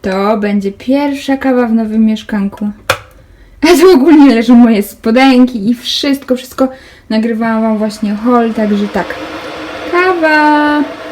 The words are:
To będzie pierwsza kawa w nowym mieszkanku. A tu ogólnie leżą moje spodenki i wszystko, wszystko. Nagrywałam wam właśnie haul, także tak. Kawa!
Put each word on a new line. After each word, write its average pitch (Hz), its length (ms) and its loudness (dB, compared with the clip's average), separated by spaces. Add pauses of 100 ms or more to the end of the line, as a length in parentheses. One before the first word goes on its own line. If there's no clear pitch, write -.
To 202 360 -2
będzie 202 340 -2
pierwsza 277 680 -4
kawa 247 300 0
w 220 60 -2
nowym 220 320 0
mieszkanku. 208 680 -4 (880)
A 294 60 0 (140)
tu 370 120 8
ogólnie 277 420 6
leżą 233 200 2
moje 226 280 4
spodenki 247 880 2
i 240 60 0
wszystko, - 600 -4
wszystko. 262 340 -4 (400)
Nagrywałam 220 520 -2
wam 220 160 0
właśnie 208 380 -4
haul, 233 380 0
także 208 340 -2
tak. - 280 -6 (760)
Kawa! 302 1080 0 (120)